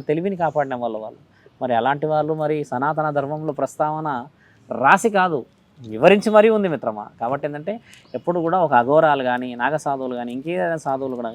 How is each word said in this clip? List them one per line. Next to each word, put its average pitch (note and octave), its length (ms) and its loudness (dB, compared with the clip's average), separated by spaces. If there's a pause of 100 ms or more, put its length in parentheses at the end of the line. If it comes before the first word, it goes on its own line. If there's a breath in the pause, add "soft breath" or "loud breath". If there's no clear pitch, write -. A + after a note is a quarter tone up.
తెలివిని F3 340 -2
కాపాడిన C#3+ 400 -2
వాళ్ళు A2+ 220 -4
వాళ్ళు. A#2 160 -16 (420 soft breath)
మరి B2 180 -2
అలాంటి C#3+ 320 0
వాళ్ళు D3+ 200 0 (100)
మరి D3+ 140 -2 (140)
సనాతన D3 380 -2 (100)
ధర్మంలో D3+ 420 -4
ప్రస్తావన D3+ 480 -4 (600 soft breath)
రాసి C#3+ 480 4
కాదు, F3+ 200 2 (540)
వివరించి F#3 440 6
మరీ G#3+ 200 8
ఉంది G3+ 180 0
మిత్రమా. A2 320 -6 (140)
కాబట్టి C#3 280 -2
ఏంటంటే D3 240 -8 (460 soft breath)
ఎప్పుడు F3 280 -2
కూడా F3 200 2
ఒక C#3+ 60 0 (100)
అఘోరాలు C#3+ 480 4
కానీ, B2 180 -2 (140)
నాగసాధువులు C3+ 580 -2
కానీ, A#2+ 160 -10
ఇంకేదైనా E3 500 -4
సాధువులు C3+ 340 -4
కూడా A2+ 140 -8